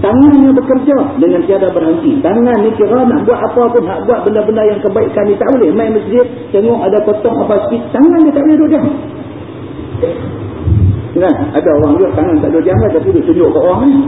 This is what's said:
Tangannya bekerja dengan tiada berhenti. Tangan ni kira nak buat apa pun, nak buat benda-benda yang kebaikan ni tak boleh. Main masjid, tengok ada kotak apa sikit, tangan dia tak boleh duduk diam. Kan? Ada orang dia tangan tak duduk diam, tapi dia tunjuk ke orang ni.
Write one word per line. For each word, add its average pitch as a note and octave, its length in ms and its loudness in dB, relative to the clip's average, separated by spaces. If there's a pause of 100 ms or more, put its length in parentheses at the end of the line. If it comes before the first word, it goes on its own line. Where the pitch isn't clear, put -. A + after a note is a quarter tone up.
Tangannya C4+ 480 4
bekerja C4 460 2 (180)
dengan F3 320 0
tiada F#3+ 240 0
berhenti. D#3+ 480 0
Tangan A3 400 0
ni G#3+ 160 0
kira A#3 320 2
nak - 160 0
buat A3+ 160 0
apa A#3 320 0
pun, A#3+ 160 2
nak F3 160 -8
buat A3 240 0
benda-benda G#3+ 400 0
yang G3+ 160 0
kebaikan G3+ 480 -2
ni G3+ 80 0
tak A3 160 0
boleh. G3+ 160 2
Main A3 240 -2
masjid, G#3 320 0 (240)
tengok A3+ 320 0
ada F#3+ 240 0
kotak A3+ 240 -2
apa - 320 -2
sikit, A#3 320 -4
tangan E4 240 4
dia C#4+ 160 4
tak C#4 80 0
boleh D4+ 160 4
duduk D4+ 160 4
diam. A#3+ 100 0 (2250)
Kan? F3 200 2 (200)
Ada E3+ 140 2 (100)
orang D3 160 2
dia F3+ 140 2 (100)
tangan E3 240 0
tak D3 80 -2
duduk D#3+ 160 0
diam, F#3 160 0
tapi E3 320 0
dia - 80 2
tunjuk E3 320 2
ke D#3 80 2
orang F#3 240 0
ni. C#4 80 4 (120)